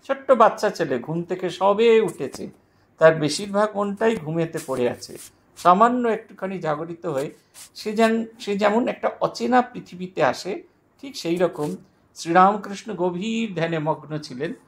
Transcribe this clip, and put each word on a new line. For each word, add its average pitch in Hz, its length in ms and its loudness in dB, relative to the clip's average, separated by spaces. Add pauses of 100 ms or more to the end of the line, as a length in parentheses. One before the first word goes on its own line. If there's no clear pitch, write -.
ছোট্ট 269 260 0
বাচ্চা 220 380 4
ছেলে, 135 280 -2
ঘুম 160 240 -6
থেকে 180 280 -6
সবে 214 500 4
উঠেছে, 160 500 -4 (480)
তার 160 160 8
বেশিরভাগ 202 640 -2
মনটাই 202 400 0
ঘুমেতে 160 500 -4
পড়ে 123 240 0
আছে। - 280 -14 (380)
সামান্য 233 520 4
একটুখানি 190 500 -6
জাগরিত 165 480 -6
হয়ে 147 240 -4 (440)
সে - 180 -8
যেন, 226 320 2 (140)
সে 202 180 -6
যেমন 208 320 0
একটা - 220 -4 (100)
অচেনা 233 420 0
পৃথিবীতে 185 600 -6
আসে, 190 400 -2 (380)
ঠিক 277 160 -16
সেই 170 200 -2
রকম 165 400 -2 (380)
শ্রীরামকৃষ্ণ 196 800 2
গভীর 190 600 -4
ধ্যানে 165 240 -2
মগ্ন 151 400 -4
ছিলেন 151 340 -8 (160)